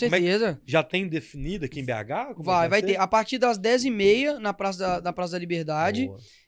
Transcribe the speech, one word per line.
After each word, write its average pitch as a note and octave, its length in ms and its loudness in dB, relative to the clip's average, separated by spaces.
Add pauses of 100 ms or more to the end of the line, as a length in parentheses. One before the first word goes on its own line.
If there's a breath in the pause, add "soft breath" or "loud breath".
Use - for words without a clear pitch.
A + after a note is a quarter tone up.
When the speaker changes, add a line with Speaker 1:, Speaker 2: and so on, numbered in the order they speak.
Speaker 1:
certeza. F#3 560 2
Speaker 2:
já D#3 160 4
tem F#3 260 -4
definido D#3 580 -6
aqui C#3+ 160 -8
em C3 40 -8
B B2 60 -2
H? A#2 300 -4
Como C#4 100 -10
é G#3+ 60 -16
que E3 40 -12
Speaker 1:
Vai, E3+ 260 2
vai G3 140 2
Speaker 2:
ser? F#3 60 -2
Speaker 1:
ter. F#3+ 120 2
A F#3+ 60 2
partir A3 320 2
das A#3 220 2
dez A#3+ 260 2
e C4+ 60 0
meia, A#3 480 4
na G#3 160 -2
Praça G3 240 -4
da, F3+ 220 -2
na F3 120 -4
Praça F3+ 200 -4
da F3+ 40 -4
Liberdade. E3+ 720 -2
Speaker 2:
Boa. G3 100 -14 (300 loud breath)